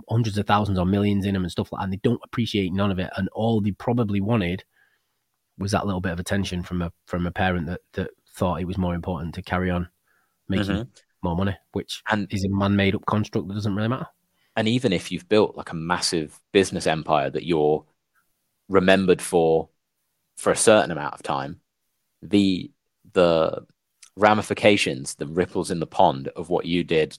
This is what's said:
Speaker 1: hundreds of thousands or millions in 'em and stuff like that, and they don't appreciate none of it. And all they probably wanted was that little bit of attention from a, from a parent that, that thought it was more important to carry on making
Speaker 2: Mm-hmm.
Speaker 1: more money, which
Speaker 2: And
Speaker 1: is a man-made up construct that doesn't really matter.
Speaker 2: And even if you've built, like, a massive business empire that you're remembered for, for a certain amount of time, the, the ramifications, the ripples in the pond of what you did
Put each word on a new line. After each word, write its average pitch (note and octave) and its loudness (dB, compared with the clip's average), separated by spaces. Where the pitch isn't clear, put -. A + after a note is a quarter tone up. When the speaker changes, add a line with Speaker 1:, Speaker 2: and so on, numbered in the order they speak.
Speaker 1:
hundreds A2 0
of G2+ -2
thousands G2+ 2
or F2+ 2
millions G2+ 2
in G2 0
'em F#2+ 0
and F3 -2
stuff - -4
like - -8
that, - -4
and F#3+ -4
they F#3+ -6
don't - 2
appreciate G2+ -2
none G2 0
of F2+ -2
it. F2+ -4
And F#2+ -2
all A2 0
they G2+ 0
probably G#2+ -2
wanted G2 0
was G2 -2
that F#2+ 0
little F#2 -4
bit F#2 -2
of F2 -6
attention F#2 -4
from F2+ -4
a, E2+ -6
from F2 -4
a F2 -4
parent F2+ 0
that, F2 -8
that F#2+ -6
thought F2 -2
it F2+ -4
was F2 -6
more F2+ 0
important E2+ -6
to F#2 -10
carry F#2 -2
on F2 -2
making G2 -2
Speaker 2:
Mm-hmm. A#2 -6
Speaker 1:
more F2 -2
money, F#2+ -2
which - -8
Speaker 2:
And G#2 -2
Speaker 1:
is G2 -4
a G2 -2
man-made G2 2
up - -6
construct G#2 -2
that F#2+ -8
doesn't G#2 -4
really G#2+ -4
matter. C3+ -6
Speaker 2:
And A2 0
even A#2+ 2
if - -4
you've - -10
built, G#2+ 4
like, - -12
a - -10
massive E2 -4
business F#2+ 2
empire D2+ 0
that C2+ -6
you're D2+ 2
remembered F#2+ 4
for, E2 2
for - 0
a - 2
certain G#2+ 6
amount D2 -6
of - -20
time, C#2+ -6
the, F#2+ 2
the E2 4
ramifications, G2+ 2
the D2+ -10
ripples F2 -2
in F2 -2
the D2+ -2
pond C#2 -2
of E2+ -10
what F2 -2
you E2+ 0
did D#2 0